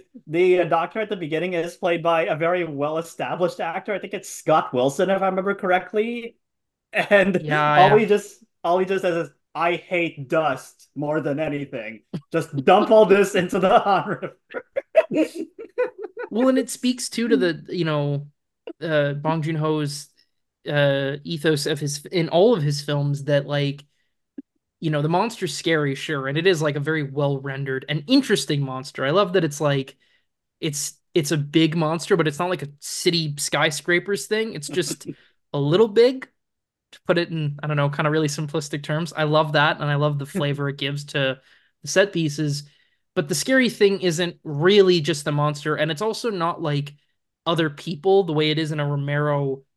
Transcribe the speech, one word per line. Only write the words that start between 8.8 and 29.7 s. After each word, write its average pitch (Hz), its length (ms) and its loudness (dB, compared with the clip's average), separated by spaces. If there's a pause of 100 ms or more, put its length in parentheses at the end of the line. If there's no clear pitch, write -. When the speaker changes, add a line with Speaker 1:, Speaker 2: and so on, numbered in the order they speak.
Speaker 1:
just 190 160 -2
says 170 260 -2
is, 139 60 -18 (220)
"I 170 200 0
hate 160 540 -4
dust 151 680 -2
more 147 260 -2
than 139 180 -4
anything. 135 640 -8 (280)
Just 156 320 -4
dump - 280 6
all 220 160 10
this 196 280 4
into 185 240 0
the 190 200 6
<laughs> - 0 -
Han 190 300 0
River." 175 280 -8 (1900)
Speaker 2:
Well, 240 200 2
and 262 100 2
it 226 100 -6
speaks - 400 -4
too 233 180 -4
to 269 100 4
the, 170 320 -2
you 175 160 -2
know, 143 420 -2 (540)
uh, 147 320 0
Bong 156 280 -2
Joon-ho's, 151 680 -4 (580)
uh, 143 560 2
ethos 160 420 0
of 156 140 -2
his, 147 260 -6
in 170 240 -2
all 208 260 6
of 170 60 -2
his 147 200 0
films 143 440 -2
that, 143 220 0
like, 143 360 -2 (960)
you 160 120 -2
know, 147 100 0
the 151 80 0
monster's 185 460 -2
scary, 151 400 0
sure, 139 320 -6
and 139 100 -2
it 165 100 0
is, 175 140 2
like, 147 140 0
a 151 40 -4
very 156 240 -2
well-rendered 135 840 -4
and 151 180 -4
interesting 220 540 2
monster. 131 440 -6
I 135 60 0
love 185 220 2
that 185 100 2
it's, 147 160 -4
like, 143 380 -2 (640)